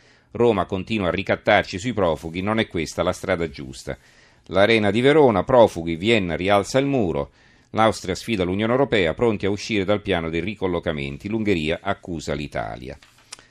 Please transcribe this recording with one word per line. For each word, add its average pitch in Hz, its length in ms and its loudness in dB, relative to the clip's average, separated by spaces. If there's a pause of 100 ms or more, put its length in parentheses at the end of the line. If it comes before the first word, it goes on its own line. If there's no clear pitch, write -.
(320)
Roma 107 340 2
continua 98 440 -4
a - 20 2
ricattarci 98 680 0
sui 110 160 -6
profughi, 82 480 -2
non 107 160 -2
è 110 80 0
questa 82 380 -4
la 90 80 0
strada 87 400 -2
giusta. 67 440 -12 (520)
L'Arena 104 420 4
di 107 120 2
Verona, 131 420 6
profughi, 92 520 4
Vienna 92 400 0
rialza 98 440 2
il 139 80 0
muro, 87 420 -2 (400)
l'Austria 104 460 0
sfida 104 280 -2
l'Unione 101 280 0
Europea, 113 420 2
pronti 110 320 0
a 98 60 0
uscire 101 340 -2
dal 101 160 0
piano 85 300 -2
dei 82 100 -2
ricollocamenti, 85 880 -4
l'Ungheria 98 540 -2
accusa 85 500 -6
l'Italia. 65 640 -8 (540)